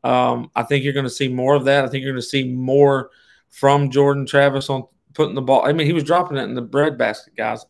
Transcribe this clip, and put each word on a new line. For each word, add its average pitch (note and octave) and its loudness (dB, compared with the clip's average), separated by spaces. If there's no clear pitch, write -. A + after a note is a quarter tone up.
Um, B2 0
I A#2+ -2
think C3+ -2
you're C#3 -4
gonna C3+ -4
see C3+ -4
more B2+ 0
of C3 0
that. C#3 2
I C3 -4
think C3 -6
you're C3+ -6
gonna B2 -8
see C3+ -2
more C3+ 2
from C#3 2
Jordan C#3 2
Travis C#3 2
on C3 -4
putting D#3 -2
the C3 -4
ball. C3 2
I C#3+ 2
mean, D#3+ 0
he D#3 2
was D#3 0
dropping E3+ -2
it C3 -4
in A2 -8
the B2 -6
breadbasket, B2+ -2
guys. A2+ -6